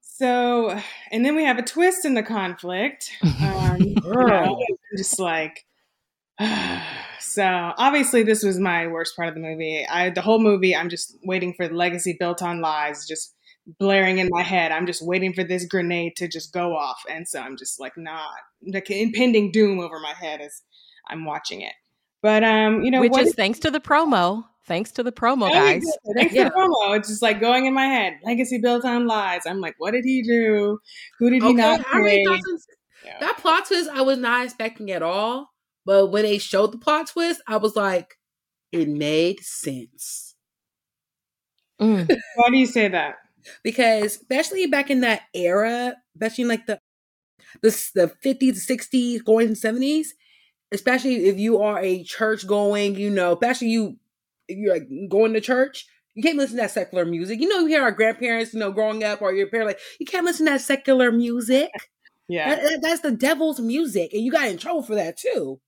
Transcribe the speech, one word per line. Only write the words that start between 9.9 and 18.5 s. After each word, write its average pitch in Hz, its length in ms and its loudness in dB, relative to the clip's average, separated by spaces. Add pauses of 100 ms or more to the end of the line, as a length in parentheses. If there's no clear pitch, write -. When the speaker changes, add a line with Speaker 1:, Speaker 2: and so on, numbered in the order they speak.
Speaker 1:
I, 180 200 0
the 175 120 -4
whole 220 180 4
movie, 190 360 4
I'm 170 140 -2
just - 340 -12
waiting 180 300 -4
for 175 140 -4
the 165 60 -6
legacy 175 440 -2
built 175 240 -4
on 175 200 -6
lies, 151 460 -4
just - 260 -12 (440)
blaring 190 400 2
in 185 120 0
my 175 120 -2
head. 175 300 0
I'm 170 140 -2
just 165 200 -6
waiting 185 280 -2
for 180 100 -4
this 175 220 -4
grenade 170 500 -4
to 175 120 -8
just 160 240 -12
go 175 240 -4
off. 139 340 -8
And 160 180 -12
so 143 120 -8
I'm 131 160 -14
just 131 240 -12
like, 135 180 -14
not, 160 320 -12 (360)